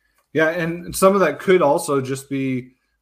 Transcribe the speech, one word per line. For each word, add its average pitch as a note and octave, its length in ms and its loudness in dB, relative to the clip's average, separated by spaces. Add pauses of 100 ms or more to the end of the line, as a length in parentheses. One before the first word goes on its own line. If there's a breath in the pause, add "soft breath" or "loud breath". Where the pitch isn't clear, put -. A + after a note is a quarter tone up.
(340)
Yeah, D#3 140 2
and E3+ 480 -6
some F#3+ 160 4
of G3+ 80 2
that D3+ 200 0
could F#3 200 4
also C#3+ 400 2
just C3 300 -8
be C3 420 -6 (300)